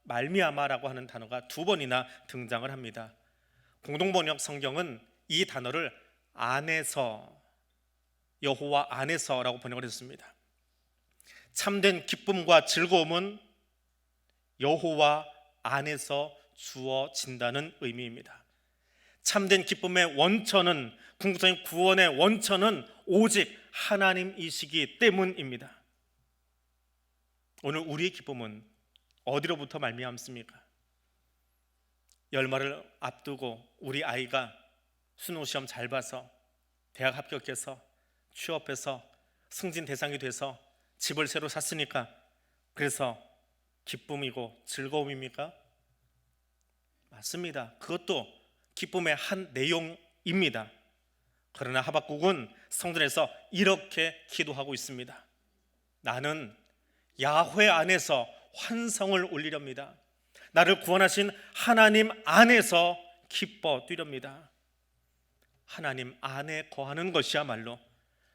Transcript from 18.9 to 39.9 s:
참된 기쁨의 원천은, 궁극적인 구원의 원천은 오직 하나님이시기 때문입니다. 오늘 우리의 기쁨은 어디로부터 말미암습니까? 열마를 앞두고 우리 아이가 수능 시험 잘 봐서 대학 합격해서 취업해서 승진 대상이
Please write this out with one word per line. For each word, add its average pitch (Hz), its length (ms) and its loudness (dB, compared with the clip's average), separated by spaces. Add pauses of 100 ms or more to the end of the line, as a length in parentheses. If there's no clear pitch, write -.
참된 196 420 2
기쁨의 180 520 2
원천은, 175 800 2 (200)
궁극적인 185 460 2
구원의 180 560 4
원천은 196 680 4 (200)
오직 202 520 4 (140)
하나님이시기 185 1300 -2
때문입니다. 180 800 0 (1800)
오늘 151 200 -4
우리의 160 300 -4
기쁨은 117 540 -12 (600)
어디로부터 147 540 -4
말미암습니까? 120 760 -10 (1700)
열마를 135 580 -4 (120)
앞두고 127 800 -10
우리 143 260 -6
아이가 123 500 -4 (640)
수능 165 260 -10
시험 135 240 -6
잘 120 220 -10
봐서 127 420 -8 (640)
대학 131 240 -2
합격해서 135 640 -10 (520)
취업해서 139 680 -8 (460)
승진 165 340 -8
대상이 143 340 -4